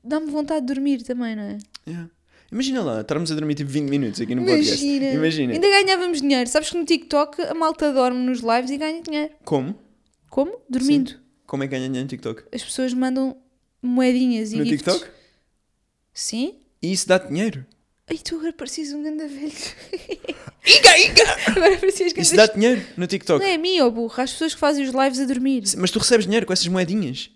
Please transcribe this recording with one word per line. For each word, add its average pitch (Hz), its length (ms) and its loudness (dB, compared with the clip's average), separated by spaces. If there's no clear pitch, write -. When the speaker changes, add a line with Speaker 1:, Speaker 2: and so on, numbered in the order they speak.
Speaker 1:
dá-me 302 260 -4
vontade 294 380 -2
de 269 40 -2
dormir 269 300 0
também, 233 340 -4
não 214 60 -8
é? 202 160 -8
Speaker 2:
Yeah. 170 240 -10
Imagina 262 320 -2
lá, 113 180 -2
estarmos 156 300 -2
a - 40 -2
dormir 151 200 -2
tipo 143 160 -6
vinte 143 180 -2
minutos 139 320 0
aqui 220 140 -2
no 254 80 0
Speaker 1:
Imagina. 349 240 4
Speaker 2:
podcast. 285 180 -2
Imagina. 302 380 0
Speaker 1:
Ainda 339 140 2
ganhávamos 370 540 2
dinheiro. 262 260 2
Sabes 302 220 0
que 349 80 -6
no 330 80 -2
TikTok 302 560 0
a 320 140 -4
malta 320 360 0
dorme 254 280 2
nos 254 220 -2
lives 240 280 0
e 277 80 -4
ganha 311 240 -4
dinheiro. 302 300 -4
Speaker 2:
Como? 143 320 -2
Speaker 1:
Como? 330 400 -2
Dormindo. 262 400 2
Speaker 2:
Sim. - 80 -18
Como 139 160 -4
é 139 40 -4
que 135 40 -6
ganha 131 160 -4
dinheiro 131 180 -4
no 135 40 -10
TikTok? 117 340 -10
Speaker 1:
As 240 100 -8
pessoas 254 300 -4
mandam 262 420 -2
moedinhas 247 720 2
e 226 40 -2
Speaker 2:
No - 60 0
Speaker 1:
gifts. 156 200 0
Speaker 2:
TikTok? - 180 -4
Speaker 1:
Sim. 262 420 -6
Speaker 2:
E 180 100 -2
isso 185 160 -2
dá 185 100 6
dinheiro? 180 480 -2
Speaker 1:
Ai, 330 140 -4
tu - 120 -6
agora 320 180 -6
parecias 285 400 -10
um 294 80 -8
ganda 302 260 -6
velho. 285 240 -10
<laughs> - 1120 -12
Speaker 2:
Iga, - 340 8
iga! - 240 4
Speaker 1:
Agora 349 300 4
parecias 381 360 0
ganda - 80 -4
Speaker 2:
Isso - 140 2
dá 214 120 10
dinheiro 214 340 2
no 180 100 -4
TikTok. 180 360 0
Speaker 1:
Não 392 80 2
é 349 40 2
a - 20 -2
mim, 359 240 0
ó 247 80 6
burro, 226 280 -4
às 262 140 -2
pessoas 320 220 -4
que - 60 -12
fazem 285 260 2
os 262 80 -4
lives 262 260 0
a 277 60 0
dormir. 254 420 0
Speaker 2:
Sim, - 120 -2
mas 180 120 0
tu 220 80 -2
recebes 214 260 4
dinheiro 208 200 2
com 185 80 -4
essas 185 140 0
moedinhas? 180 680 -2